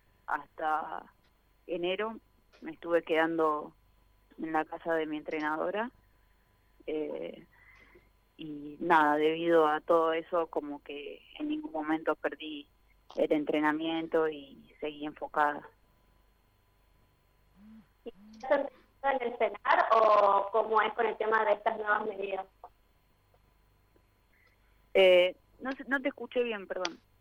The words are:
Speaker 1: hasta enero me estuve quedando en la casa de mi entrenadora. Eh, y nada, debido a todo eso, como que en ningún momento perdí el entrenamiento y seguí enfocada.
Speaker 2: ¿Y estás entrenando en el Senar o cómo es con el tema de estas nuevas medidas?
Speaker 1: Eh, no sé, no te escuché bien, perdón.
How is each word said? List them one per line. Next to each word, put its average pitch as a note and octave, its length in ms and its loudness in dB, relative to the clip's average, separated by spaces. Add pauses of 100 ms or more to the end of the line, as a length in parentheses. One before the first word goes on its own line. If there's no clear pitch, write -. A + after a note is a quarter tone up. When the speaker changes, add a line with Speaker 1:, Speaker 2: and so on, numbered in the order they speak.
(260)
Speaker 1:
hasta D#3 800 -6 (640)
enero F#3+ 520 -4 (420)
me D#3 120 -14
estuve E3 300 -2
quedando D#3+ 720 0 (640)
en D#3+ 140 -8
la D#3 120 0
casa E3 300 -6
de D#3+ 120 -2
mi D#3 120 -6
entrenadora. D#3+ 720 -6 (960)
Eh, D3+ 600 -8 (920)
y D3 440 -14
nada, D#3 360 6
debido D#3+ 520 4
a D3+ 120 0
todo E3 320 4
eso, E3 360 -2
como D3 340 -8
que C#3+ 400 -14 (160)
en D4+ 100 -6
ningún - 240 -6
momento D#3 440 -2
perdí D3+ 500 -8 (500)
el D#3 160 2
entrenamiento D#3 960 0
y C#3+ 520 -14
seguí D3+ 240 -10
enfocada. D3+ 580 -2 (2500)
Speaker 2:
¿Y A#3+ 80 -14 (200)
estás C4+ 280 0 (420)
entrenando C4 220 0
en A#3 80 -4
el - 60 -8
Senar A3+ 540 2
o G#3 600 4
cómo A3 280 2
es G#3 140 0
con A#3 120 0
el G#3 100 -4
tema A3 280 0
de G#3 80 4
estas A3 240 -2
nuevas G#3+ 300 -2
medidas? G3 400 -6 (2500)
Speaker 1:
Eh, F3+ 420 8 (240)
no C4 120 -6
sé, C4+ 140 -12
no C4+ 140 -2
te C#4 80 -2
escuché A#3+ 340 -4
bien, G#3+ 240 -6
perdón. F3+ 320 -6 (220)